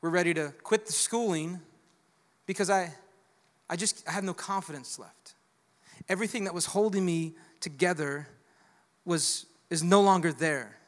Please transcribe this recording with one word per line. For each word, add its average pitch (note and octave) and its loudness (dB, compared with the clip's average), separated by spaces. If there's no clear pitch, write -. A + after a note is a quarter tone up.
We're E3+ -4
ready E3+ 2
to D3+ -4
quit G#3+ 0
the E3 -6
schooling F3+ -2
because F#3+ -2
I, F3+ 2
I E3+ -4
just, G3+ -4
I D#3+ -4
have G3 -2
no F#3+ -4
confidence E3+ -8
left. - -20
Everything G3+ -2
that F3+ -6
was E3+ -2
holding G3 2
me E3 0
together D3 -2
was, - 0
is D#3+ -2
no F#3 8
longer F#3 6
there. C#3 -2